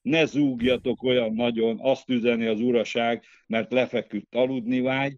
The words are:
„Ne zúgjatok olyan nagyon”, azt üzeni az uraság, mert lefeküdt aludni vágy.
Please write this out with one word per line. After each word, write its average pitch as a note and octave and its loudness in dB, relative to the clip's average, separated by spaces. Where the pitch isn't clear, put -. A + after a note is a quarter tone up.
„Ne D3+ 2
zúgjatok B2 0
olyan B2 2
nagyon”, A2+ 0
azt C3 -2
üzeni A#2 0
az A2 0
uraság, A#2 0
mert A2 -2
lefeküdt A#2 -2
aludni B2+ 0
vágy. C3+ -2